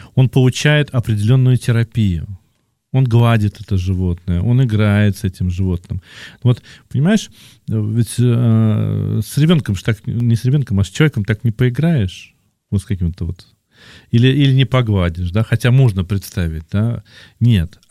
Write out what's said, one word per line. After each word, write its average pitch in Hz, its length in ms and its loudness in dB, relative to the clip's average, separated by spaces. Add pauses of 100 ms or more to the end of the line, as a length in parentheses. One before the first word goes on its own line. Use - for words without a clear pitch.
(160)
он 127 140 4
получает 139 600 2
определённую 123 680 2
терапию. 110 720 -2 (640)
Он 135 120 0
гладит 117 580 2
это 98 160 0
животное, 90 640 -2
он 123 220 2
играет 104 540 2
с - 60 -12
этим 90 280 -2
животным. 90 500 -4 (420)
Вот, 120 180 2 (280)
понимаешь, 165 400 0 (400)
э, 110 100 -2
ведь, 107 380 -2
э, 110 1040 0
с - 140 -8
ребёнком 143 380 0
ж - 80 -10
так, - 240 -4
не 117 280 0
с - 80 -4
ребёнком, 127 360 0
а 98 40 2
с - 60 -4
человеком 147 340 0
так 101 200 -4
не 117 80 0
поиграешь, 127 840 -2 (380)
вот 98 100 -2
с - 40 -18
каким-то 87 400 -4
вот. 87 200 -12 (640)
Или, 120 200 4
или 135 240 2
не 135 120 4
погладишь, 92 640 0
да, 107 140 -2
хотя 117 260 -2
можно 120 340 2
представить, 85 680 -6
да. 107 320 -4 (360)
Нет, 110 380 2 (140)